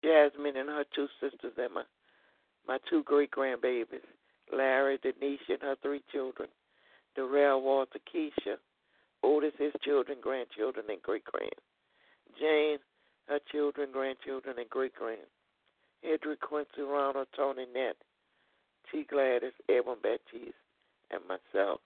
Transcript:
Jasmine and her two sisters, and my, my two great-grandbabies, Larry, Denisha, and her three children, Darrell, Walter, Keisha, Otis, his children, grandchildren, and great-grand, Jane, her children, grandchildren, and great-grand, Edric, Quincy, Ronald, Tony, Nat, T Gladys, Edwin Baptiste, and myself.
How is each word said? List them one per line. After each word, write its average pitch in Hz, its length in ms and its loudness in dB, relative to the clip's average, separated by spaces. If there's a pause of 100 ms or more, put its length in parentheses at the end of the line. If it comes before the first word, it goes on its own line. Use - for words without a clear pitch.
Jasmine 147 540 6
and 135 120 -4
her 151 160 -2 (100)
two 143 120 -2 (120)
sisters, 120 380 -6
and 120 160 -4
my, 104 100 -6 (840)
my 131 100 -2 (120)
two 160 140 2
great-grandbabies, 131 1000 0 (460)
Larry, 135 460 2
Denisha, 139 560 -2
and - 80 -4
her 139 200 -4
three 143 200 -4 (100)
children, 131 380 -6 (680)
Darrell, 135 460 4
Walter, 135 380 2 (140)
Keisha, 147 420 -2 (680)
Otis, 147 340 4
his 147 160 0 (100)
children, 143 380 2
grandchildren, 117 680 -4
and 98 120 -6
great-grand, - 500 -4 (880)
Jane, 151 380 2 (500)
her 143 120 -2 (120)
children, 147 420 -2
grandchildren, 135 640 -6
and 117 120 -10
great-grand, 117 500 -4 (840)
Edric, 156 380 -2
Quincy, 147 400 -6
Ronald, 139 540 -2
Tony, 135 380 -2
Nat, 123 220 -2 (960)
T 151 180 -4
Gladys, 131 440 0 (160)
Edwin 123 320 2
Baptiste, - 540 -4 (560)
and 92 160 -6
myself. 95 580 -2